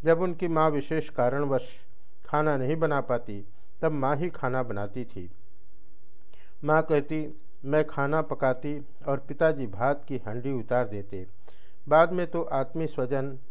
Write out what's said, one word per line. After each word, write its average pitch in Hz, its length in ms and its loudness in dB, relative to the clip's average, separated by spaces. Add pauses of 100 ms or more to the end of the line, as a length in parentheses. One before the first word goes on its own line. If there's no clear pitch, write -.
जब 165 180 4
उनकी 180 260 0
माँ 160 220 4
विशेष 151 400 0
कारणवश 131 600 2 (560)
खाना 151 320 2
नहीं 131 180 2
बना 156 260 2
पाती, 117 440 -2 (360)
तब 160 100 2
माँ 143 240 2
ही 170 140 0
खाना 131 340 0
बनाती 107 420 -2
थी। 90 240 -4 (1300)
माँ 156 200 4
कहती, 156 520 0 (300)
"मैं 151 220 4
खाना 147 340 0
पकाती 143 560 0 (300)
और 139 120 0
पिताजी 143 480 0
भात 123 400 0
की 135 100 -2
हांडी 117 340 -2
उतार 123 360 0
देते।" 101 380 -2 (640)
बाद 165 220 6
में 180 160 0
तो 170 140 -2
आत्मीय 160 460 0
स्वजन 135 500 -2 (140)